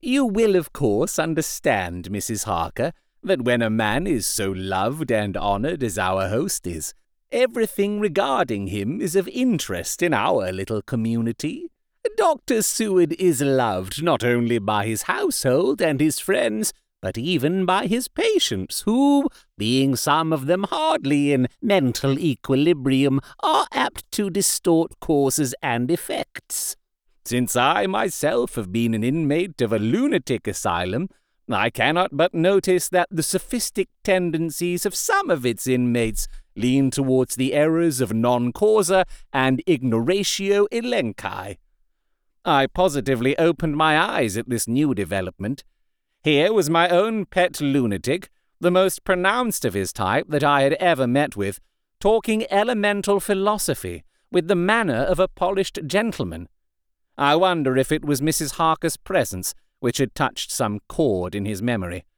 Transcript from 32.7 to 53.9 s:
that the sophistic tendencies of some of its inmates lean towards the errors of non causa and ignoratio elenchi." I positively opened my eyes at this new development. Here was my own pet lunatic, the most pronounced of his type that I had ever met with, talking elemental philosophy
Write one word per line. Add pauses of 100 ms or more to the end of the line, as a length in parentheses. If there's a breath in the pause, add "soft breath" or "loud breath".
that
the
sophistic (140)
tendencies
of
some
of
its
inmates (280 soft breath)
lean
towards
the
errors
of
non
causa (260 soft breath)
and
ignoratio
elenchi." (880)
I
positively
opened
my
eyes
at
this
new
development. (600)
Here
was
my
own
pet
lunatic, (300)
the
most
pronounced
of
his
type
that
I
had
ever
met
with, (400)
talking
elemental
philosophy (280)